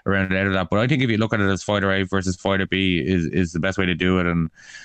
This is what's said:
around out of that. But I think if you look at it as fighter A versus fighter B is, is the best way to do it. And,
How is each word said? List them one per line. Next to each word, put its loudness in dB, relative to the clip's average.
around 0
out 0
of 0
that. -2
But 2
I 0
think 0
if 0
you 0
look 0
at 2
it 2
as 0
fighter 0
A 2
versus -2
fighter 0
B 0
is, 0
is 0
the -4
best -2
way 2
to 2
do 2
it. 0
And, 0